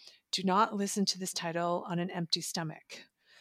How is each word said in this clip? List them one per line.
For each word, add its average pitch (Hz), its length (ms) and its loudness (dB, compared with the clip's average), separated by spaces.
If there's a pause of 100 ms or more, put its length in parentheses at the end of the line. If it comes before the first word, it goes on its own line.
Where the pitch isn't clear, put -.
(320)
do - 120 -2
not 190 320 4
listen 196 300 2
to 185 140 0
this 185 140 -4
title 175 540 0
on 175 120 -2
an 175 100 0
empty 175 320 -2
stomach. - 600 -8 (380)